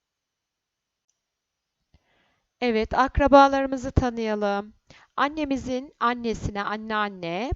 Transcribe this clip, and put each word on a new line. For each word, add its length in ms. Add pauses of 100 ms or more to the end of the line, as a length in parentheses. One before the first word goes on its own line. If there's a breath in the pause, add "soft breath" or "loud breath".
(2500)
Evet, 320
akrabalarımızı 1000
tanıyalım. 800 (420 soft breath)
Annemizin 840
annesine 640
anneanne, 920